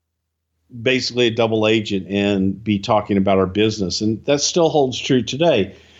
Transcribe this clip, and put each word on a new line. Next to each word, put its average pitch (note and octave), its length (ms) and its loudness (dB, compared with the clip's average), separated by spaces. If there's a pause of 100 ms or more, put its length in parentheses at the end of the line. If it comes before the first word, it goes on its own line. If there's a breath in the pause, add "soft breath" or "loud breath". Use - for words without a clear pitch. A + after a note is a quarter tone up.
(840)
basically B2 420 0
a A2+ 60 2
double A2 360 0
agent G#2 400 0
and G2 540 0
be G#2 180 -2
talking G#2 360 0
about G2 220 2
our F#2+ 100 2
business." G2+ 540 -2
And G#2+ 240 -2
that C#3+ 160 0
still E3 260 2
holds C#3 320 0
true C3 220 0
today. C3 520 0 (260 loud breath)